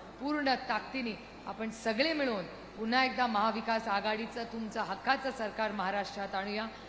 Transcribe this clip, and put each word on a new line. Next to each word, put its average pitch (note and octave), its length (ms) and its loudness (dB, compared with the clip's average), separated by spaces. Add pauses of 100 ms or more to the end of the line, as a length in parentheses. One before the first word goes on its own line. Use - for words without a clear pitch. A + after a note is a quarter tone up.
(220)
पूर्ण C#4 340 2 (140)
ताकदीने A3+ 500 -2 (280)
आपण A3 240 -4
सगळे A3+ 420 2
मिळून B3+ 320 2 (340)
पुन्हा A#3 260 4
एकदा B3 220 2
महाविकास A3+ 640 2
आघाडीचं G#3+ 560 0
तुमचं A3+ 360 -4
हक्काचं A#3+ 500 2
सरकार G#3+ 420 -2
महाराष्ट्रात G3 600 -2
आणूया. G#3 320 -2 (220)